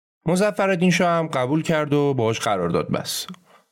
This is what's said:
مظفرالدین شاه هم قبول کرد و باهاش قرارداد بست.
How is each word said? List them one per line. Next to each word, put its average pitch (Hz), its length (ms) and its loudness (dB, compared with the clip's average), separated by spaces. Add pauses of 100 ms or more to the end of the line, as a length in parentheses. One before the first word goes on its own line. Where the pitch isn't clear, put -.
(260)
مظفرالدین 190 640 2
شاه 170 280 2
هم 165 80 0
قبول 143 360 0
کرد 151 300 -2
و 143 220 2
باهاش 113 260 0
قرارداد 87 500 -2
بست. - 380 -6 (440)